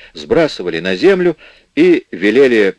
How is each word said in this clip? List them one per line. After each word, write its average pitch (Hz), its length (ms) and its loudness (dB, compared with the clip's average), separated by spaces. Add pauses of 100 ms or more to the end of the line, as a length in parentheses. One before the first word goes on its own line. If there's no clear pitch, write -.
(140)
сбрасывали 87 640 -4
на 92 160 -4
землю 180 420 0 (380)
и 165 360 2
велели 107 680 2